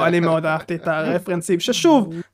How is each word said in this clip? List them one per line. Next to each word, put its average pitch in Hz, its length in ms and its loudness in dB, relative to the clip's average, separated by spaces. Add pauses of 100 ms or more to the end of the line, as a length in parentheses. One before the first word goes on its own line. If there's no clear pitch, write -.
אני 170 140 2
מאוד 165 260 0
אהבתי 160 280 -4
את 165 140 -6
הרפרנסים, 170 720 -2
ששוב, 240 540 2 (200)